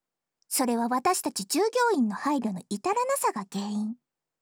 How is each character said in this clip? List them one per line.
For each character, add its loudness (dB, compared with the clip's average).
そ 0
れ 2
は 0
私 2
た -2
ち -6
従 0
業 4
員 4
の -4
配 0
慮 -2
の -6
至 -2
ら 0
な 0
さ 0
が -6
原 -4
因。 -2